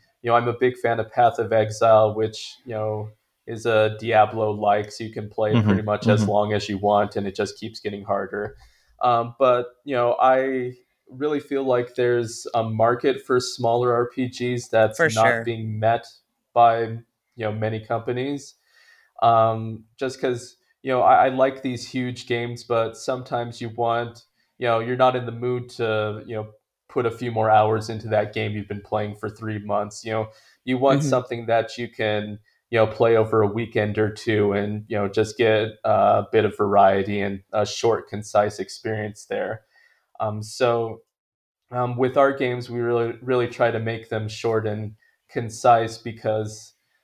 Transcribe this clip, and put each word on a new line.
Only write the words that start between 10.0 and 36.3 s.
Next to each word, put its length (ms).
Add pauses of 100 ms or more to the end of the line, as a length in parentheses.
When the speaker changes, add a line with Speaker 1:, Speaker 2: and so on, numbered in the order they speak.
Speaker 1:
I 520 (360)
really 320
feel 220
like 320
there's 580
a 100
market 600
for 140
smaller 540
R 160
P 200
Gs 400
that's 280
Speaker 3:
For 120
Speaker 1:
not 240
Speaker 3:
sure. 100
Speaker 1:
being 360
met 260 (480)
by, 300
you 200 (340)
know, 140
many 320
companies. 720 (640)
Um, 640 (120)
just 240
'cause, 360 (260)
you 80
know, 100
I, 240
I 40
like 340
these 240
huge 400
games, 360
but 340
sometimes 640
you 80
want, 540 (340)
you 100
know, 120
you're 180
not 180
in 100
the 80
mood 380
to, 540
you 100
know, 160 (380)
put 160
a 60
few 200
more 180
hours 400
into 200
that 240
game 200
you've 140
been 140
playing 340
for 140
three 300
months. 460
You 80
know, 140 (380)
you 120
want 260
Speaker 3:
Mm-hmm. 0
Speaker 1:
something 440
that 300
you 120
can, 500 (300)
you 100
know, 80
play 300
over 240
a 60
weekend 500
or 140
two 420
and, 360
you 80
know, 100
just 300
get 320 (160)
a 460